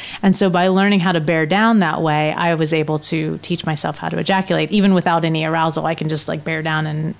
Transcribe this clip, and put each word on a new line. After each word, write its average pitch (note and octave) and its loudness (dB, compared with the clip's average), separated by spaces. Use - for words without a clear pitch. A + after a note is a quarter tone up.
And F#3+ 4
so F#3+ 2
by F3+ 2
learning G3 2
how F3+ 2
to E3 2
bear D#3+ 0
down G#3+ 2
that E3 0
way, D3+ 0
I E3+ 0
was D#3+ 0
able D3+ 0
to D#3+ -4
teach - -6
myself D#3 -4
how E3 -6
to E3+ -4
ejaculate. E3+ 0
Even G3 4
without E3+ 2
any D#3+ 0
arousal, D#3+ 0
I E3 -2
can D#3 -4
just, D#3 -4
like, D#3 -6
bear D#3+ -4
down D#3 -2
and, D#3 -4